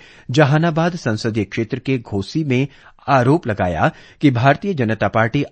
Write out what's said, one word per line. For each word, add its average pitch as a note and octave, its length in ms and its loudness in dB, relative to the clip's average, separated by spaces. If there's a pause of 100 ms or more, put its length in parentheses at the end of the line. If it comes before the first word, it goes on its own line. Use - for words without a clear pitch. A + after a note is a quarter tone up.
(300)
जहानाबाद D#3 640 2
संसदीय A2 480 -2
क्षेत्र A2+ 340 -6
के C3+ 200 -4
घोसी A2 460 -6
में C3+ 240 0 (400)
आरोप C3+ 380 2
लगाया G2+ 440 -2 (300)
कि D3 100 4
भारतीय C#3 440 2
जनता A2 340 -2
पार्टी A#2 440 0